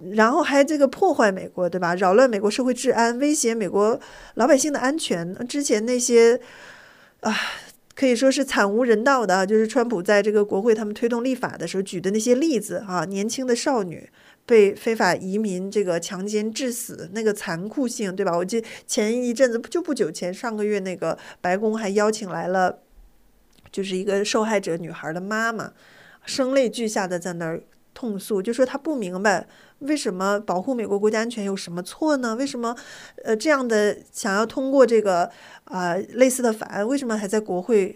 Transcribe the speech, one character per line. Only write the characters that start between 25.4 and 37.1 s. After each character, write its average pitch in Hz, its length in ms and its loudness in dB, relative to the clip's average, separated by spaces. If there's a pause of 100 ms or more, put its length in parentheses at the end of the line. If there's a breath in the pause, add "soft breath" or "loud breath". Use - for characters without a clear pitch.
妈， 190 180 -8 (540 soft breath)
声 262 280 -2
泪 269 160 4
俱 226 160 -4
下 214 220 -2
的 180 100 -4
在 175 160 -6
那 170 120 -6
儿 160 180 -6 (300)
痛 214 260 -8
诉， 196 220 -2
就 220 100 -4
说 254 140 2
她 269 120 -4
不 311 200 -4
明 185 260 -6
白 196 240 2 (320 soft breath)
为 285 160 -2
什 240 180 -4
么 196 280 0
保 185 200 -2
护 262 140 -2
美 220 100 -4
国 202 140 -2
国 214 100 2
家 220 120 0
安 233 80 -2
全 220 160 -6
有 196 100 -2
什 185 160 -10
么 175 100 -6
错 302 360 0
呢？ 233 180 -2
为 269 100 -2
什 269 140 -8
么， 233 160 -4 (480 loud breath)
呃， 226 100 0
这 220 160 0
样 277 160 2
的 208 320 2 (140)
想 196 240 -2
要 220 100 2
通 269 240 -4
过 269 160 8
这 226 160 4
个， 180 300 2 (320 loud breath)
啊， 180 320 -2
类 240 340 2
似 254 140 0
的 233 80 4
法 220 140 -6
案， 202 200 -4
为 277 120 0
什 277 100 -4
么 220 100 -2